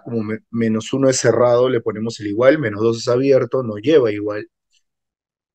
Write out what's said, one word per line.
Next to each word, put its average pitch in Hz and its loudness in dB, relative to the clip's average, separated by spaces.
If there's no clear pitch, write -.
Como 117 -6
me-, 107 -8
menos 110 -2
uno 135 2
es 127 2
cerrado, 120 2
le 120 0
ponemos 110 -8
el 104 -10
igual, 123 4
menos 107 -4
dos 117 2
es 117 -6
abierto, 131 2
no 107 -6
lleva 123 2
igual. 104 -6